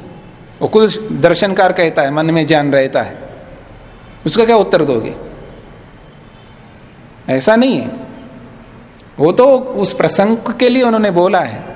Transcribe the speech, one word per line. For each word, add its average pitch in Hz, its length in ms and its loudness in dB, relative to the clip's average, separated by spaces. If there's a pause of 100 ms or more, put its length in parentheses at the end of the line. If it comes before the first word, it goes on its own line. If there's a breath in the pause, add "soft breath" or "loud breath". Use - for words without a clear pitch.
(600)
वो - 80 -2
कुछ - 440 0
दर्शनकार 180 600 2
कहता 165 300 0
है 139 80 0
मन 156 160 -2
में 160 200 0
ज्ञान 143 260 2
रहता 135 300 0
है, - 160 -10 (1080)
उसका 220 180 0
क्या 226 120 4
उत्तर 180 280 2
दोगे? 123 300 -4 (2250)
ऐसा 135 280 2
नहीं 240 220 2
है, 120 120 -8 (1300)
वो 160 140 4
तो 247 140 4 (120)
उस 202 340 -4
प्रसंग 208 440 0 (220)
के 247 100 2
लिए 254 140 2
उन्होंने 220 280 0
बोला 180 300 2
है 117 240 -8 (120)